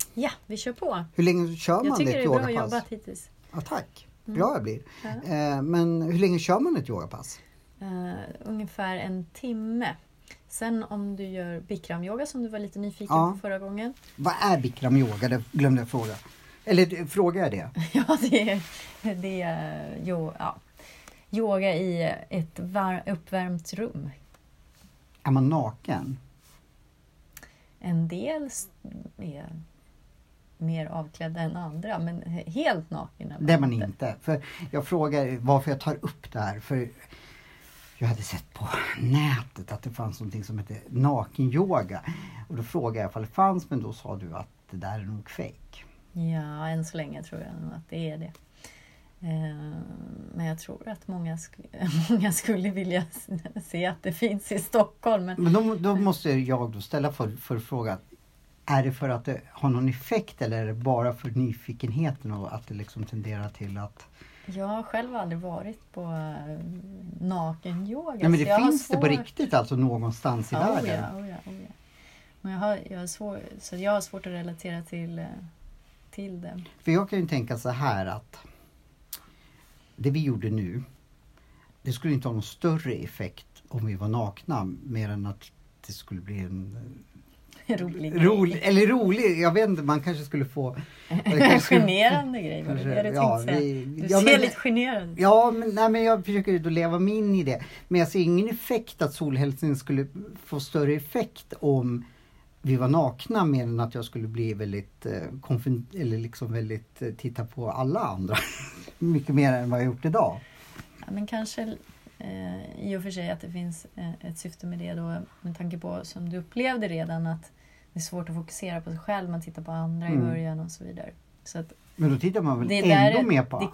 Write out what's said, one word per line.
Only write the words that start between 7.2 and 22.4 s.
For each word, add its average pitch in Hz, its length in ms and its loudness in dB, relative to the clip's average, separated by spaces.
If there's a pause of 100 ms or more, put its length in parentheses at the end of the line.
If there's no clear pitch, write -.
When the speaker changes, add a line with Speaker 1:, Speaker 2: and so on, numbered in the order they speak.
Speaker 1:
Eh, 180 320 -6 (320)
ungefär 208 520 -6
en 185 360 -6
timme. 233 640 -4 (520)
Sen 226 360 -2
om 202 320 -6
du 196 80 -8
gör 175 360 -6
Bikram-yoga 185 680 -6
som 262 160 -6
du 233 60 -4
var 214 100 -8
lite 202 200 -8
nyfiken 202 380 -2
Speaker 2:
Ja. 165 160 6
Speaker 1:
på 196 60 -6
förra 196 200 -4
gången. 202 360 -6 (220)
Speaker 2:
Vad 156 260 0
är 190 180 6
Bikram-yoga? 123 680 2
Det 120 140 2 (100)
glömde 135 280 6
jag 117 80 -6
fråga. 110 260 -2 (500)
Eller, 180 360 6
eh, 170 60 -6
frågar 185 360 2
jag 156 80 2
det? 95 200 -6 (100)
Speaker 1:
<laughs> 165 120 -4
Ja, 277 280 4
det 214 300 4
är, 196 100 0 (540)
det 185 280 -4
är, 156 640 -4
jo, 165 340 -2
ja. - 180 -6 (720)
Yoga 196 460 2
i 170 380 0 (160)
ett 165 300 -4